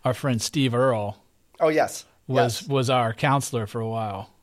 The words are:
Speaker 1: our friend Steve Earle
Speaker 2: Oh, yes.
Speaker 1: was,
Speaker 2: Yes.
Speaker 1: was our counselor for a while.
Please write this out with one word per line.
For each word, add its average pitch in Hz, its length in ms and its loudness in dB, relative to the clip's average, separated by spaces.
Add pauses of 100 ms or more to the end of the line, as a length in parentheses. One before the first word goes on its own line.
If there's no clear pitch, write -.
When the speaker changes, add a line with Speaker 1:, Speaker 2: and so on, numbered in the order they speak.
Speaker 1:
our 127 100 0
friend 120 280 -2
Steve 135 340 0
Earle 117 480 0 (380)
Speaker 2:
Oh, 160 80 4
yes. 156 340 0 (240)
Speaker 1:
was, 123 360 2
Speaker 2:
Yes. - 60 -14
Speaker 1:
was 135 200 2
our 120 240 2
counselor 135 540 0
for 120 120 -8
a 113 80 -4
while. 107 440 -6 (120)